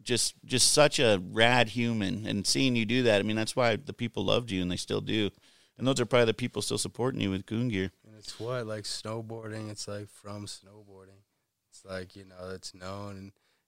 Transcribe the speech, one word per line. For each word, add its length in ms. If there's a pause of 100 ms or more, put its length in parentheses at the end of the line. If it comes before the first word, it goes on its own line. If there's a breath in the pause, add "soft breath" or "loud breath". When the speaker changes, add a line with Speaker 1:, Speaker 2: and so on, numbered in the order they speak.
Speaker 1:
just, 320 (100)
just 280
such 280
a 220 (100)
rad 380
human. 560
And 220
seeing 280
you 100
do 180
that, 160
I 40
mean, 120
that's 200
why 200
the 180
people 320
loved 240
you, 140
and 80
they 60
still 220
do. 300 (480 soft breath)
And 100
those 120
are 80
probably 180
the 80
people 300
still 160
supporting 420
you 80
with 160
Goon 240
Gear. 220 (160)
Speaker 2:
And 100
it's 220
what, 260
like, 200
snowboarding, 840
it's, 180
like, 220
from 380
snowboarding. 760 (500)
It's, 140
like, 300
you 100
know, 240
it's 240
known, 580 (360)